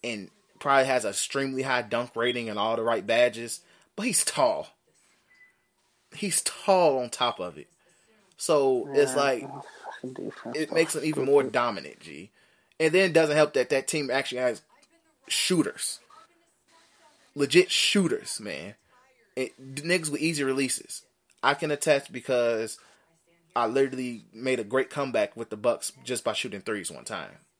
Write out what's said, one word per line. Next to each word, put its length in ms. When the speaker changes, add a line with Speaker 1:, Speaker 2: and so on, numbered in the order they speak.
Speaker 1:
and 260
probably 260
has 200
an 60
extremely 520
high 180
dunk 340
rating 340
and 100
all 160
the 80
right 220
badges, 560
but 100
he's 180
tall. 440
He's 280
tall 580
on 100
top 300
of 180
it. 100
So 560
it's 220
Speaker 2:
Yeah, 60
Speaker 1:
like, 200
Speaker 2:
fucking 720
defense 440
Speaker 1:
it 120
Speaker 2:
so 60
Speaker 1:
makes 200
him 100
even 200
more 160
Speaker 2:
stupid. 120
Speaker 1:
dominant, 460
G. 320
And 140
then 180
it 20
doesn't 220
help 180
that 160
that 180
team 240
actually 300
has 200
shooters. 720
Legit 380
shooters, 680
man. 360
It, 180
niggas 340
with 120
easy 220
releases. 600
I 120
can 180
attest 400
because 680
I 120
literally 680
made 260
a 60
great 240
comeback 480
with 120
the 60
Bucks 380
just 200
by 100
shooting 280
threes 300
one 140
time. 320